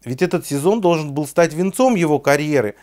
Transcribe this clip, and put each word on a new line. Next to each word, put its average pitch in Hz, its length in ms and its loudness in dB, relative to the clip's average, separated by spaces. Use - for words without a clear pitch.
ведь 127 160 -6
этот 175 240 -2
сезон 160 340 0
должен 165 320 0
был 147 140 -4
стать 165 280 0
венцом 190 420 0
его 151 240 0
карьеры. 143 640 0